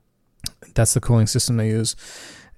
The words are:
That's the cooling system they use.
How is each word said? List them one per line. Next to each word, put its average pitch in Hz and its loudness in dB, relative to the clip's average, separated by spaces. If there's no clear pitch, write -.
That's 110 2
the 117 0
cooling 113 4
system 123 0
they 110 0
use. 110 -2